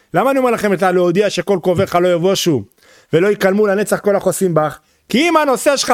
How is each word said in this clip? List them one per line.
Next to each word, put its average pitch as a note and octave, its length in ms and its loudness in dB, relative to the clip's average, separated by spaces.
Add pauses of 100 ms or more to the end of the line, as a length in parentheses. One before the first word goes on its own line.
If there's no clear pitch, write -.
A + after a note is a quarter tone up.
(140)
למה A3 160 2
אני C4+ 80 0
אומר B3+ 120 2
לכם G3+ 220 -2
את F3 100 -2
ה-, F#3 100 2
להודיע F3+ 380 2
שכל F#3 320 -2
קרוביך F3+ 320 -2
לא F3 140 2
יבושו E3+ 560 0 (480)
ולא E3+ 160 2
יקלמו G#3 380 0
לנצח G3 340 -2
כל G3+ 160 0
החוסים F3+ 380 -2
בך? D3+ 240 -2 (300)
כי D4 200 0
אם E4 80 2
הנושא C#4+ 400 0
שלך - 160 -2